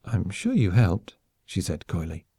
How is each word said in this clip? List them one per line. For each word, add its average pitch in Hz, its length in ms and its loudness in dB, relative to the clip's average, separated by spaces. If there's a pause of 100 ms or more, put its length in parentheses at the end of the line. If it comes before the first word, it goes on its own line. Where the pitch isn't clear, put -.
I'm 98 260 -2
sure 226 240 -2
you 127 160 4
helped, 95 460 2 (280)
she - 160 -6
said 80 260 -4
coyly. 80 400 -8 (120)